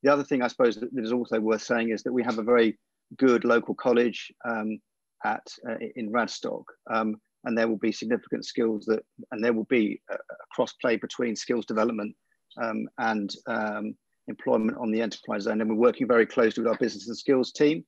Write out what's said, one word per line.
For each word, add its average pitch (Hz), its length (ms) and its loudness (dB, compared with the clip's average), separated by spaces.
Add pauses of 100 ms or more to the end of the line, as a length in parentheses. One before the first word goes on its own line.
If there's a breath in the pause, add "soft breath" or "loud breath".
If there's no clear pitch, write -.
The 139 80 6
other 143 140 4
thing 135 160 0
I 123 80 0
suppose 117 280 2
that, 117 180 -8
that 120 100 -4
is 113 80 -2
also 120 260 0
worth 110 240 0
saying 117 280 0
is 107 140 -4
that 127 100 -4
we 123 80 2
have 113 160 -2
a 110 40 -6
very 113 360 4 (400)
good 123 260 4
local 117 300 2
college, 120 580 0 (120)
um, 110 360 -4 (440)
at, 110 220 -2 (220)
uh, 113 80 -4 (180)
in 110 160 -6
Radstock, - 540 -4 (280)
um, 110 240 0 (280)
and 120 120 -2
there 113 120 2
will 110 100 0
be 107 140 0
significant 113 520 -4
skills 113 420 -2
that, 110 180 0 (260)
and 110 140 -4
there 120 80 4
will 110 120 0
be 107 360 2 (100)
a, 98 40 -4
a - 220 -10 (140)
cross 120 300 -4
play 117 160 2
between 117 400 -4
skills 120 300 -2
development, 107 500 -2 (440)
um, 110 280 -4 (100)
and, 107 360 -2 (120)
um, 107 480 -4 (340)
employment 113 500 0
on 113 120 -4
the 110 100 0
enterprise 110 420 -4
zone. 107 180 -2
And 110 100 0
we're 107 60 0
working 117 320 4
very 117 180 6
closely 113 380 2
with 113 80 2
our 107 60 -2
business 107 280 -2
and 117 100 -8
skills 131 360 2
team 156 360 2